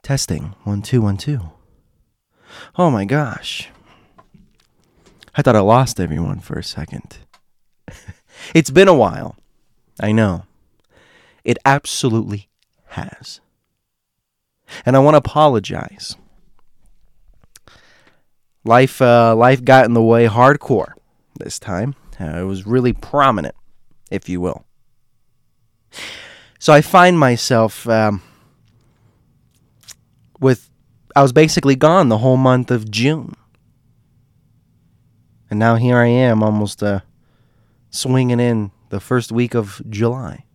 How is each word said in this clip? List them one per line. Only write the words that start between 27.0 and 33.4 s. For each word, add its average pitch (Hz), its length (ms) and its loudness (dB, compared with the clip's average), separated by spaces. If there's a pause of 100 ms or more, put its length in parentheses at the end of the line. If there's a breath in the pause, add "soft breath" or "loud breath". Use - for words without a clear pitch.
myself, 120 680 -2
um, 107 340 0 (2250 soft breath)
with, 131 300 0 (460)
I 139 60 6
was 131 100 4
basically 139 440 2
gone 156 320 4
the 110 100 2
whole 127 180 2
month 127 340 2
of 110 200 -4
June. 127 440 -4 (2250)